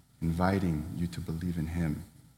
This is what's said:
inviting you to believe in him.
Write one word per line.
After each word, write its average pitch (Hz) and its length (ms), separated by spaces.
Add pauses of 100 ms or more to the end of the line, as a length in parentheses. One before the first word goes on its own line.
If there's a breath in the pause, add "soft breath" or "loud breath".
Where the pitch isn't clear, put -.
(220)
inviting 85 600 (120)
you 85 120
to - 120
believe 85 380
in 78 80
him. 82 380 (340)